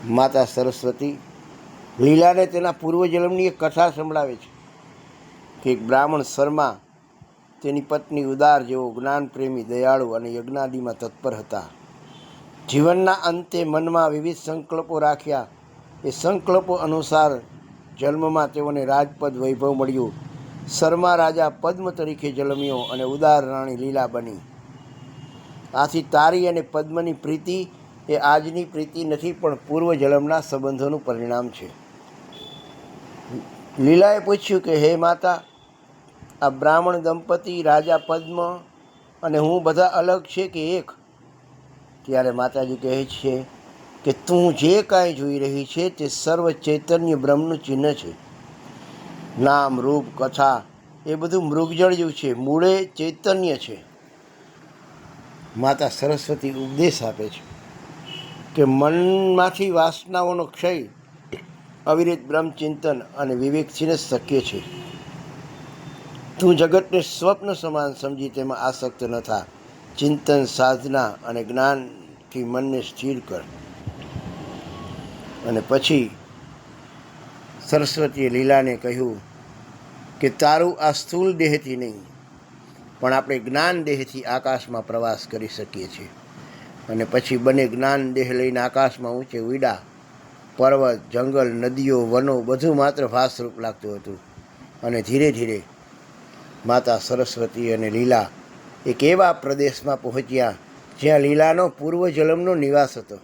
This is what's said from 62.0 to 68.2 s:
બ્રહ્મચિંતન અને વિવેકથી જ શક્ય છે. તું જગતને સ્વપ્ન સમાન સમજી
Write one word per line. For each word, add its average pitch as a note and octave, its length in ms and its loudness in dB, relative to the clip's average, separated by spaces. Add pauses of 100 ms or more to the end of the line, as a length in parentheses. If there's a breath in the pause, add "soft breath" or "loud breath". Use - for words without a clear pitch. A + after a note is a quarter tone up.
બ્રહ્મચિંતન D3+ 720 -2
અને C3 340 -4
વિવેકથી C#3+ 520 -2
જ D#3+ 100 2
શક્ય C3+ 440 -2
છે. G#2 220 -8 (1800)
તું F3 180 6
જગતને F3 440 4
સ્વપ્ન G3 520 -2
સમાન D3+ 400 -4
સમજી C3+ 360 -8